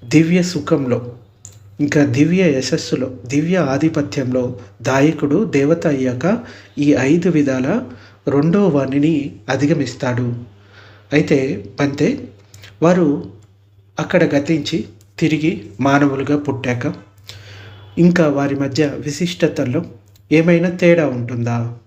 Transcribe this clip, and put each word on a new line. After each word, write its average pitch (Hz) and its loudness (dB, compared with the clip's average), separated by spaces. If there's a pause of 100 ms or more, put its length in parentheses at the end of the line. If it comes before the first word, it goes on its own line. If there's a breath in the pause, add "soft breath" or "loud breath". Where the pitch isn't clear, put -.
దివ్య 165 4
సుఖంలో, 139 -2 (640)
ఇంకా 147 2
దివ్య 151 2
యశస్సులో, 131 -4 (140)
దివ్య 156 0
ఆధిపత్యంలో 135 -2 (220 loud breath)
దాయకుడు 143 2
దేవత 151 0
అయ్యాక 135 0 (380 loud breath)
ఈ 147 4
ఐదు 160 2
విధాల 143 0 (440 loud breath)
రెండో 165 2
వాణిని 143 0 (140)
అధిగమిస్తాడు. 123 -2 (800 soft breath)
అయితే 151 0 (140)
పంతే, 147 0 (640 loud breath)
వారు 165 2 (680)
అక్కడ 165 2
గతించి 147 -2 (340)
తిరిగి 156 0 (180)
మానవులుగా 139 2
పుట్టాక 127 -4 (1040 loud breath)
ఇంకా 170 4
వారి 139 -2
మధ్య 139 -2
విశిష్టతల్లో 147 -4 (460)
ఏమైనా 165 4
తేడా 170 2
ఉంటుందా? 120 -4 (140)